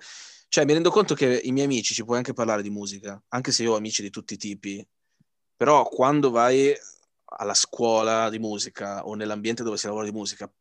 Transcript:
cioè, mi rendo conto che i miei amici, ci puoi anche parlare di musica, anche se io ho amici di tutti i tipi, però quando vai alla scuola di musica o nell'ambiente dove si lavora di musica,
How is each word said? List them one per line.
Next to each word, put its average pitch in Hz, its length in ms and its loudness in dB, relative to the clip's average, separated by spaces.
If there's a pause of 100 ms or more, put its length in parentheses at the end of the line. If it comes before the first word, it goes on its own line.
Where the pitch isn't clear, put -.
(480)
cioè, 151 180 4
mi 143 80 4
rendo 170 180 4
conto 190 240 4
che 127 280 2
i 127 80 -4
miei 135 140 2
amici, 127 280 0
ci 113 120 -4
puoi 120 120 0
anche 127 160 -4
parlare 113 280 0
di 101 80 -8
musica, 101 600 -10
anche 127 220 -4
se 120 120 0
io 117 100 2
ho 110 40 2
amici 107 240 -4
di 101 80 -10
tutti 104 260 -12
i - 20 -16
tipi, 101 480 -10 (680)
però 131 320 4
quando 139 440 4
vai 131 420 4 (600)
alla 101 200 -6
scuola 113 760 2
di 110 100 -6
musica 101 680 -8
o 104 100 -8
nell'ambiente 107 480 -4
dove 110 140 -2
si - 80 -6
lavora 107 200 -4
di 104 60 -6
musica, 101 500 -10